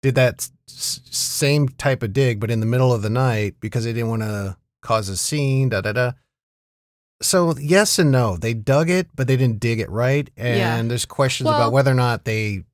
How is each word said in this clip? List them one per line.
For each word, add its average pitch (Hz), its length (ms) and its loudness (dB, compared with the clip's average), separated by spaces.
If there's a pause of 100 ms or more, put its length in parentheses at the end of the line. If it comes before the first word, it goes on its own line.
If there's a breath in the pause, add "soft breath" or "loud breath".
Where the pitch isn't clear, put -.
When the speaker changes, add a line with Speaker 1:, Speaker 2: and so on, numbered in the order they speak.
Speaker 1:
did 131 140 0
that 127 240 2
s-, - 120 -12 (180)
s-, - 320 -10 (100)
same 147 560 0
type - 340 -2
of 104 120 -6
dig, 123 260 2
but 110 100 -4
in 113 120 0
the 110 40 0
middle 123 280 2
of 110 100 0
the 107 80 -2
night 113 480 0
because 113 240 -4
they 117 100 -4
didn't 117 160 -2
wanna 107 480 -4 (240)
cause 110 280 -2
a 95 80 -6
scene, 135 520 0
da, 104 120 -2
da, 107 100 -2
da. 123 200 0 (1080)
So 175 380 2
yes 185 400 2
and 156 120 6
no. 117 260 2
They 113 160 -4
dug 139 360 0
it, 180 260 0
but 131 120 -2
they 131 80 4
didn't 123 240 2
dig 117 200 0
it 110 100 -4
right. 127 480 -2
And 120 200 0
Speaker 2:
Yeah. 117 260 0
Speaker 1:
there's 117 220 -2
questions 131 420 -2
Speaker 2:
Well - 100 2
Speaker 1:
about 117 160 2
whether 135 180 4
or 131 40 4
not 123 300 0
they 107 380 -2 (100)